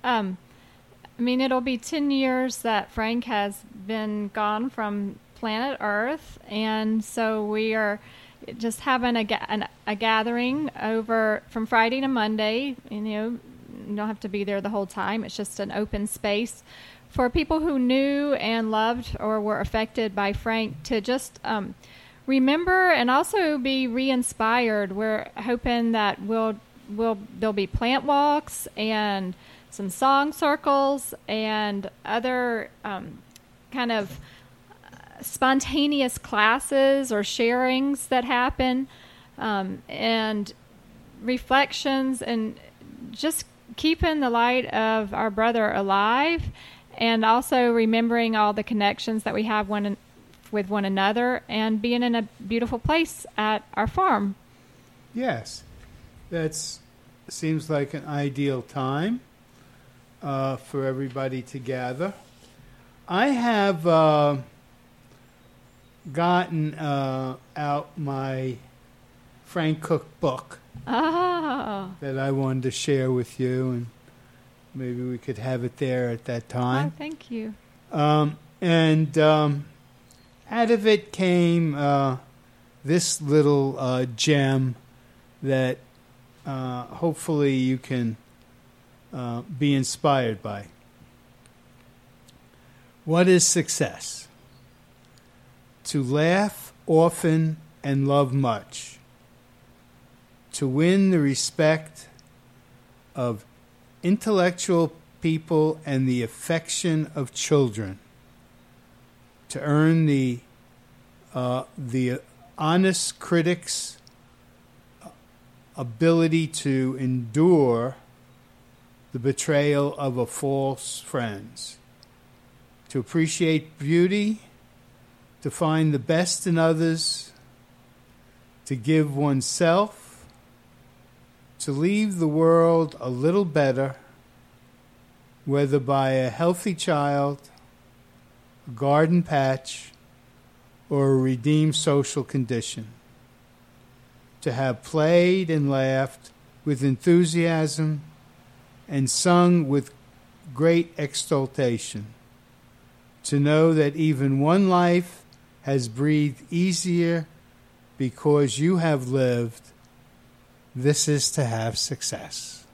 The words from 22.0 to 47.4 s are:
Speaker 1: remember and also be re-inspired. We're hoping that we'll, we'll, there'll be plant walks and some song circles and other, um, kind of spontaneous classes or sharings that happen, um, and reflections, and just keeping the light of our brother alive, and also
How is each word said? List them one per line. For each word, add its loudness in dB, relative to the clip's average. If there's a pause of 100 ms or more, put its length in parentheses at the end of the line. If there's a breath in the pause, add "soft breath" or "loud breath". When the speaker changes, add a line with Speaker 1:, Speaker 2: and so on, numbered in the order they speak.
Speaker 1:
remember 4
and 2
also 2
be 0
re-inspired. 0
We're -4
hoping -2
that 0
we'll, -2 (340)
we'll, -2 (200)
there'll -2
be -2
plant 0
walks 0
and -2 (340 loud breath)
some -8
song 2
circles 0 (140)
and -4 (160)
other, -2 (160)
um, -10 (520)
kind -4
of -4 (1000 loud breath)
spontaneous 0
classes 2
or 0
sharings 0
that 2
happen, -2 (500 loud breath)
um, -4
and -2 (720)
reflections, 0
and -6 (520)
just -4 (320)
keeping 0
the 0
light 2
of -2
our -2
brother 2
alive, 2 (540 loud breath)
and 2
also 4